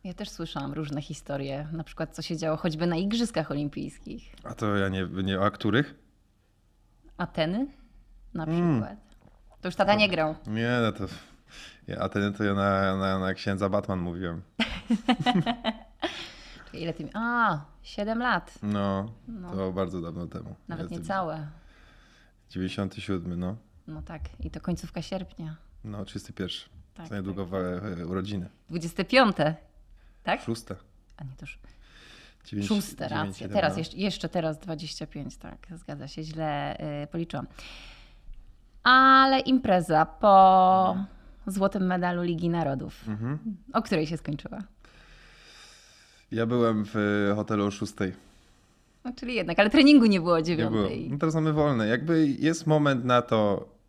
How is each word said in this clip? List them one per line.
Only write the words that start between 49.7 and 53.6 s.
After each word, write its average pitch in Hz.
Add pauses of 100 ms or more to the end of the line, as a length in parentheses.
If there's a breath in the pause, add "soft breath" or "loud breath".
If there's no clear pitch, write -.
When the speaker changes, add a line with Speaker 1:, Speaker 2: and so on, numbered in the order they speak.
Speaker 1:
nie 196
było 170
o 165
Speaker 2:
Nie 160 (120)
było. 113
Speaker 1:
dziewiątej. 101
Speaker 2:
No, 143
teraz 160
mamy 156
wolne. 143
Jakby 151
jest 160
moment 143
na 123
to 104 (200)